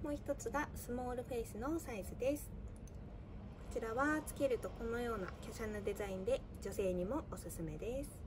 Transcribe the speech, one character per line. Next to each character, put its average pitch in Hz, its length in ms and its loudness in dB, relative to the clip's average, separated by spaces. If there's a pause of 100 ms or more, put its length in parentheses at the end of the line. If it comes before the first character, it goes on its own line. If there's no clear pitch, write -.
も 302 60 0
う 294 40 4
一 285 220 0
つ - 140 -2
が 294 260 2
ス - 160 -4
モ 247 220 0
ー - 20 0
ル 247 80 -2
フ 262 100 -2
ェ 233 100 2
イ - 20 -2
ス - 120 -8
の 294 220 2
サ 254 140 -4
イ 190 100 -2
ズ - 160 -4
で 277 160 6
す。 - 160 -6 (1160)
こ - 40 -6
ち 240 60 0
ら 226 140 0
は 294 320 6
つ - 80 -4
け 277 160 4
る 226 100 4
と 190 100 -2
こ 233 140 -4
の 233 160 2
よ 240 160 2
う - 20 0
な 185 100 0
華 - 60 -6 (300)
奢 214 80 -2
な 208 80 -2
デ 202 140 0
ザ 208 120 0
イ 190 120 -2
ン 190 80 0
で、 254 160 6 (200)
女 196 120 -2
性 190 200 4
に 180 120 4
も 269 260 2
お 190 60 -4
す - 120 -6
す 170 140 -4
め 151 140 -2
で 233 260 0
す。 - 240 -6